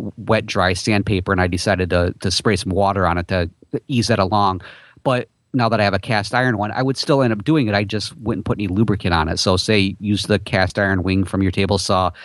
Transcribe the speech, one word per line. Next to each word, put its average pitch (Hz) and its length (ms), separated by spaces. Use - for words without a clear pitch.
wet, 110 300
dry 95 280
sandpaper, 98 580
and 92 80
I 90 80
decided 90 420
to, 87 300
to 92 100
spray - 240
some - 160
water 98 340
on 85 140
it 87 100
to 87 220
ease 117 180
that 110 140
along. 95 400
But 127 260
now 117 140
that 110 120
I 104 40
have 98 100
a 95 40
cast 104 360
iron 123 220
one, 104 140
I 127 120
would 131 160
still 139 240
end 117 100
up 104 100
doing 147 240
it. 104 80
I 101 80
just 104 360
wouldn't 113 260
put 117 140
any 104 100
lubricant 98 460
on 80 140
it. 85 100
So, 92 180
say, 101 420
use 101 280
the 104 120
cast 95 400
iron 95 240
wing 95 220
from 95 180
your 95 80
table 98 280
saw, 92 320